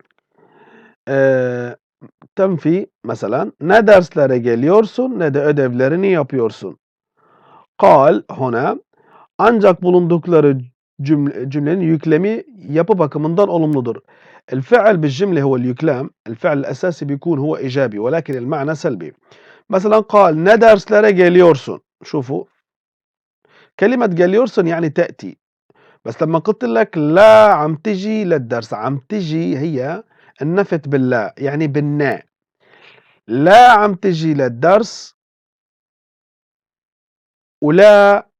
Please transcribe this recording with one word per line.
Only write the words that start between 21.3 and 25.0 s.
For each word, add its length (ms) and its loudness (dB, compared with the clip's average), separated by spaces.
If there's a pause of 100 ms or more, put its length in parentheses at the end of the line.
شوفوا، 400 -8 (1400)
كلمة 360 0
geliyorsun 500 0
يعني 240 -4
تأتي. 480 -6 (680)